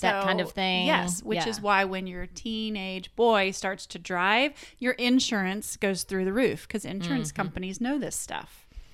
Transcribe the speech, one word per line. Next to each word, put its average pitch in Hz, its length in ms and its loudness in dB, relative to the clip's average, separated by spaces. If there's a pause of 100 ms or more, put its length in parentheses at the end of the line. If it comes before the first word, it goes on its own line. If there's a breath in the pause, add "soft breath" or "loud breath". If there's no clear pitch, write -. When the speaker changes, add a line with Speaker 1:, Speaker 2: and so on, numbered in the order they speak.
Speaker 1:
that 196 220 2
kind 190 180 2
of 170 60 -4
Speaker 2:
So, - 60 -14
Speaker 1:
thing? 185 340 2
Speaker 2:
yes, 180 340 2
which 220 180 -2
Speaker 1:
Yeah. 160 100 0
Speaker 2:
is 208 120 -4
why 202 240 4
when 185 220 -4
your 180 180 -8
teenage 202 920 -6
boy 214 360 6
starts 190 360 -6
to - 120 -12
drive, 202 540 2 (260 loud breath)
your 247 140 2
insurance 220 840 0
goes 196 260 0
through 185 220 -2
the 190 80 0
roof 233 340 0
'cause - 160 -6
insurance 196 460 -2
Speaker 1:
Mm-hmm. - 60 -10
Speaker 2:
companies 190 440 -4
know 262 200 0
this 220 160 -4
stuff. - 500 -10 (280 loud breath)